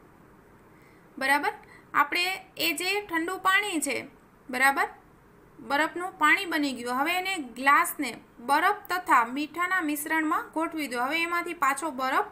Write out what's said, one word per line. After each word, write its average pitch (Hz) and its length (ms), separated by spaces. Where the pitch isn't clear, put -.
બરાબર? 285 360
આપણે 349 520
એ 330 160
જે 370 280
ઠંડુ 349 360
પાણી 381 420
છે, 247 280
બરાબર, 269 380
બરફનું 311 580
પાણી 330 280
બની 294 280
ગયું, 247 260
હવે 320 140
એને 370 240
ગ્લાસને 277 800
બરફ 311 360
તથા 349 360
મીઠાના 330 560
મિશ્રણમાં 320 720
ગોઠવી 320 340
દો. 240 160
હવે 311 180
એમાંથી 349 320
પાછો 285 380
બરફ 269 400